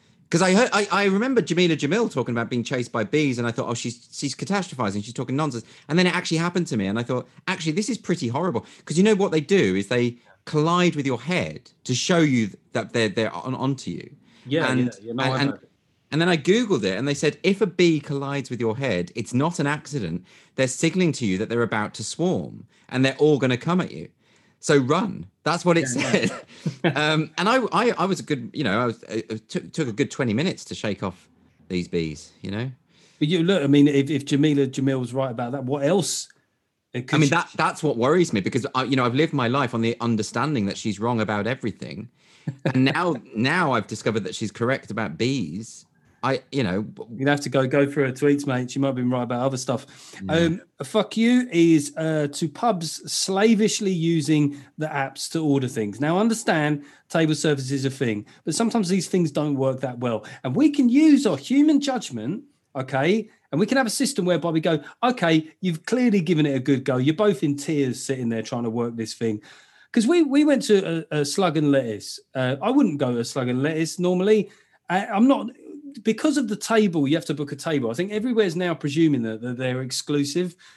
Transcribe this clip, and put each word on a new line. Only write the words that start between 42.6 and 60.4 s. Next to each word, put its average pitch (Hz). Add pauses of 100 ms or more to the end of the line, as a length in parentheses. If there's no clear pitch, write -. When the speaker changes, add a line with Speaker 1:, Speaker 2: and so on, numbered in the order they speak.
Speaker 1:
And 131
now, 156 (100)
<laughs> -
now 143
I've 110
discovered 110
that -
she's 107
correct 120
about 101
bees. 113 (380)
I, 127
you 135
know, 95
b- - (140)
Speaker 2:
You'd 135
have 143
to 139
go, 131
go 143
through 143
her 127
tweets, 143
mate. 127
She 135
might 139
have 131
been 123
right 123
about 120
other 135
stuff. 127 (360)
Speaker 1:
Yeah. 147
Speaker 2:
Um, 170 (180)
a -
fuck 214
you 247
is, 165
uh, 156
to 160
pubs 170
slavishly 202
using 156 (200)
the 151
apps 135
to 165
order 139
things. 107
Now, 156
I 202
understand 160 (260)
table 160
service 139
is 135
a 135
thing, 117 (200)
but 160
sometimes 220
these 185
things 170
don't 147
work 131
that 123
well. 120 (180)